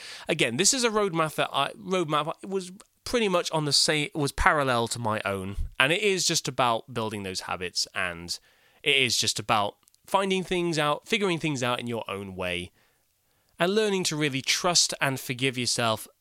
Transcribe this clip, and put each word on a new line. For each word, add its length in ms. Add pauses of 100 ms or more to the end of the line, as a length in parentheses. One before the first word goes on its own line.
(280)
again, 280
this 180
is 80
a 80
roadmap 460
that 160
I, 200
roadmap 600 (120)
was 280 (320)
pretty 240
much 240
on 120
the 80
same, 400
was 200
parallel 560
to 100
my 260
own. 300 (240)
And 140
it 100
is 240
just 220
about 440
building 300
those 200
habits, 520
and 420 (460)
it 140
is 200
just 220
about 380 (300)
finding 360
things 360
out, 300
figuring 300
things 240
out 180
in 60
your 220
own 260
way, 380 (840)
and 160
learning 300
to 120
really 260
trust 580
and 200
forgive 360
yourself 500 (140)